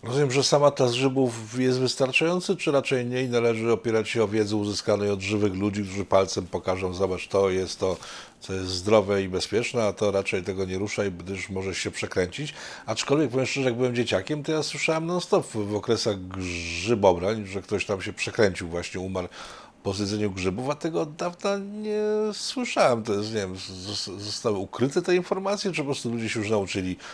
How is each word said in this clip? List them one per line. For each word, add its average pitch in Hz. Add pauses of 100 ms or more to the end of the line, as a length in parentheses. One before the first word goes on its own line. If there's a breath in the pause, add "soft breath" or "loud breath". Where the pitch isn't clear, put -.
Rozumiem, 135
że 135
sam 143
atlas 139
grzybów 123
jest 127
wystarczający, 160
czy -
raczej 131
nie 127
i 131
należy 117
opierać 110
się 117
o 101
wiedzę 107
uzyskanej 104
od 101
żywych 101
ludzi, 101
którzy 95
palcem 95
pokażą, 92
zobacz, 92
to 98
jest 92
to, 92 (440 loud breath)
co -
jest 95
zdrowe 98
i 95
bezpieczne, 104
a 104
to 104
raczej 98
tego 95
nie 92
ruszaj, 101
gdyż 90
możesz 95
się 104
przekręcić. 101 (320 loud breath)
Aczkolwiek, 139
powiem 127
szczerze, 131
jak 117
byłem 123
dzieciakiem, 120
to 156
ja 156
słyszałem 160
non-stop 175
w, -
w 104
okresach 104
grzybobrań, 92
że 95
ktoś 95
tam 98
się 101
przekręcił, 95
właśnie 87
umarł 92 (540 loud breath)
po 101
zjedzeniu 104
grzybów, 95
a 147
tego 165
od 156
dawna 175
nie 214 (300)
słyszałem. 185
To 110
jest, 107
nie 110
wiem, 92
z-, 95
z-, 95
zostały 104
ukryte 120
te 180
informacje, 190
czy 151
po 156
prostu 135
ludzie 113
się 113
już 104
nauczyli 95 (180 loud breath)